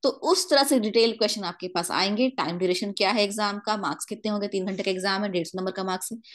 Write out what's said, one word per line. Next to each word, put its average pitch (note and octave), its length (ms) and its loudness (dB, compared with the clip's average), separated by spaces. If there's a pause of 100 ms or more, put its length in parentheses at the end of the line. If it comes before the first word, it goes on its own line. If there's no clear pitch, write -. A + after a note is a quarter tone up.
तो C#4 60 4
उस - 420 0
तरह C#4 120 6
से C#4 180 4
डिटेल A3+ 320 2
क्वेश्चन G#3+ 320 0
आपके F3+ 240 -6
पास F3+ 220 -2
आएंगे। G#3 380 2
टाइम F3 300 -2
ड्यूरेशन F#3 340 0
क्या F#3+ 180 2
है G#3+ 120 2
एग्जाम G#3 360 -2
का, G#3+ 180 -2
मार्क्स F3 280 -4
कितने G#3+ 260 -6
होंगे, G#3 180 -2
तीन F#3+ 180 -2
घंटे F#3+ 160 -4
का F#3+ 80 0
एग्जाम F#3+ 320 0
है, G#3 60 -2
डेढ़ F3+ 180 -2
सौ - 120 -8
नंबर F#3 120 -2
का F#3 140 -6
मार्क्स F#3 280 -4
है, A3+ 60 -12 (160)